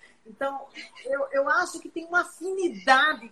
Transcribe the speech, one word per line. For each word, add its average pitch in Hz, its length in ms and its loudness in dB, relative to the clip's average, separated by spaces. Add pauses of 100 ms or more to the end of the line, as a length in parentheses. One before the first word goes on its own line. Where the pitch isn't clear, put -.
(280)
Então, 269 360 -6 (420)
eu, 269 260 -2
eu 277 180 2
acho 339 300 0
que - 80 -14
tem 330 200 -10
uma 349 160 2
afinidade 277 1080 2